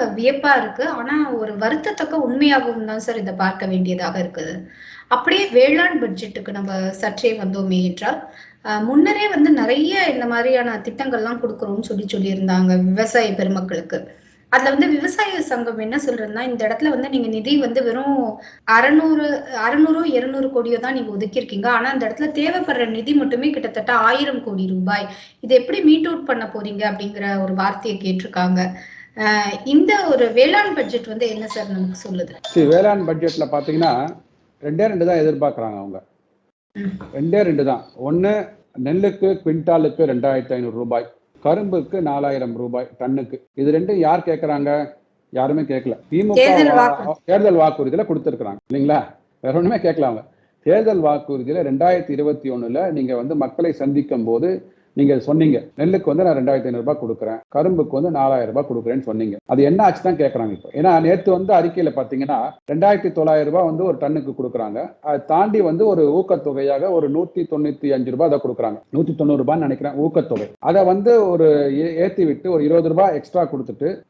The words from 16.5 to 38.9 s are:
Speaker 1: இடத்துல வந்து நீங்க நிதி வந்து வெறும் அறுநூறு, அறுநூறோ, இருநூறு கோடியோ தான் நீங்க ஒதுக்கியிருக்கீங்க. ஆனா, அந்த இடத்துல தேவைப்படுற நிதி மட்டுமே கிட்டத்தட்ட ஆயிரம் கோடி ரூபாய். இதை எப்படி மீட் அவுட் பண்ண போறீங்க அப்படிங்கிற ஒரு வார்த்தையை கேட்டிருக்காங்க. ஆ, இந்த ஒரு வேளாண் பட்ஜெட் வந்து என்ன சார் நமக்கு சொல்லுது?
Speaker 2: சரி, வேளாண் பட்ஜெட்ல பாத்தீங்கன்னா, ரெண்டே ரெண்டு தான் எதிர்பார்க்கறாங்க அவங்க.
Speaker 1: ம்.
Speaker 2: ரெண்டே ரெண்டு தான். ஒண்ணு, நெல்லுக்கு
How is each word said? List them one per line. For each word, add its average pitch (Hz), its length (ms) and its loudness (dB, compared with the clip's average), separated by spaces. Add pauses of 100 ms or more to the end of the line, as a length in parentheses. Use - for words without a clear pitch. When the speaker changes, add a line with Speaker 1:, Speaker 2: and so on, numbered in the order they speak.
Speaker 1:
இடத்துல 302 200 0
வந்து 269 200 -2
நீங்க 240 200 0
நிதி 220 300 0
வந்து 254 240 0
வெறும் 247 560 -2 (260)
அறுநூறு, 294 800 4 (120)
அறுநூறோ, 311 500 2
இருநூறு 262 460 -2
கோடியோ 233 280 0
தான் 254 160 -4
நீங்க 214 220 -6
ஒதுக்கியிருக்கீங்க. 208 500 -4
ஆனா, 240 240 0
அந்த 240 180 -2
இடத்துல 294 240 -4
தேவைப்படுற 285 560 -2
நிதி 226 260 -2
மட்டுமே 269 360 0
கிட்டத்தட்ட 220 420 -4
ஆயிரம் 240 520 0
கோடி 190 220 -4
ரூபாய். 190 400 -2 (340)
இதை 247 200 4
எப்படி 392 220 -2
மீட் 311 240 6
அவுட் 339 200 -6
பண்ண 233 180 -2
போறீங்க 208 360 -8 (120)
அப்படிங்கிற 202 500 -4
ஒரு 190 120 -2
வார்த்தையை 196 460 -2
கேட்டிருக்காங்க. 185 640 0 (520)
ஆ, 214 240 2 (220)
இந்த 359 460 2
ஒரு 247 220 2
வேளாண் 359 420 4
பட்ஜெட் 240 320 -4
வந்து 220 220 -4
என்ன 214 180 -8
சார் 214 220 -10
நமக்கு 185 420 -6
சொல்லுது? 180 300 -6
Speaker 2:
சரி, 160 260 2
வேளாண் 190 340 6
பட்ஜெட்ல 160 420 -2 (100)
பாத்தீங்கன்னா, 147 560 0 (540)
ரெண்டே 160 240 0
ரெண்டு 180 200 0
தான் 175 100 2
எதிர்பார்க்கறாங்க 139 600 0
அவங்க. 95 240 -12 (720)
Speaker 1:
ம். 190 440 -10
Speaker 2:
ரெண்டே 170 260 2
ரெண்டு 147 220 2
தான். 135 180 -2 (280)
ஒண்ணு, 196 380 0 (360)
நெல்லுக்கு 190 600 0